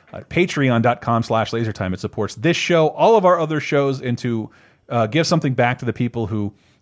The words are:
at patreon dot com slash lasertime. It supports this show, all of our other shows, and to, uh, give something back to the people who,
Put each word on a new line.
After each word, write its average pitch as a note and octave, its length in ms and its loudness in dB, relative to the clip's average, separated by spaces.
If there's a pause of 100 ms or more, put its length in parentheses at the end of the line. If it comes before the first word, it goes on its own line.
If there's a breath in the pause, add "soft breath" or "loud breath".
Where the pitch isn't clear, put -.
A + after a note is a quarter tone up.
(120)
at - 160 -16
patreon C3+ 540 2
dot A#2+ 180 2
com A#2 220 0
slash A2+ 300 -2
lasertime. G#2 420 -4
It F2+ 60 -10
supports G#2 360 -6
this D3+ 200 0
show, D#3+ 320 2
all G3 280 4
of F#3+ 80 2
our F3+ 140 6
other D#3 220 -2
shows, C#3 400 0
and B2 180 -4
to, A2+ 320 -4 (380 soft breath)
uh, A#2 180 0
give D3 200 0
something D#3 280 0
back C#3 240 0
to - 60 -12
the A#2 80 -2
people A#2 340 -4
who, G#2 260 -4 (300 soft breath)